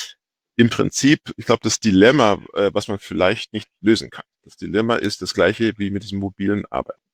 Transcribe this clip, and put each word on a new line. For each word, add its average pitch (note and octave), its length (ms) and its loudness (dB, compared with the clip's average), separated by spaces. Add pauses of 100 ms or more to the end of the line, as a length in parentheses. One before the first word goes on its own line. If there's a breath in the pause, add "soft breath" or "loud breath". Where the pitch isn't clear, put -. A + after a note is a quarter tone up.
(580 loud breath)
Im A#2 120 4
Prinzip, - 500 0 (180)
ich A#2 80 -16
glaub, A2+ 160 0
das - 180 -4
Dilemma, G#2+ 580 4 (160)
äh, G2 200 0
was G#2 140 -4
man G2 120 -8
vielleicht F#2 540 -2
nicht G#2+ 140 -8 (140)
lösen F#2+ 280 2
kann. - 160 -18 (180)
Das - 140 -20
Dilemma G#2+ 380 -2
ist - 260 -4
das F#2 120 -8
gleiche G#2 440 2
wie G2+ 140 -4
mit G2 120 -6
diesem G2 160 -8
mobilen G2 500 -4
Arbeiten. - 300 -8 (140)